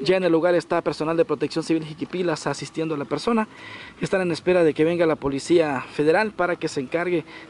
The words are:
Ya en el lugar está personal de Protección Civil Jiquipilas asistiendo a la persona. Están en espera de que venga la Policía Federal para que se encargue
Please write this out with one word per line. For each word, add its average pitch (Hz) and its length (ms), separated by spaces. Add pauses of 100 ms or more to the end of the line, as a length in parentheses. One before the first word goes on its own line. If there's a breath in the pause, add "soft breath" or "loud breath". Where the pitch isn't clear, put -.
Ya 175 120
en 185 80
el 170 80
lugar 165 220
está 170 300
personal 160 340
de 165 80
Protección 151 380
Civil 160 220
Jiquipilas 156 600
asistiendo 156 480
a 147 60
la 139 60
persona. 214 420 (520 loud breath)
Están 190 220
en 180 100
espera 180 320
de 151 120
que 156 100
venga 170 220
la 151 80
Policía 143 680
Federal 180 520
para 175 220
que 160 120
se 147 140
encargue 165 440 (240 loud breath)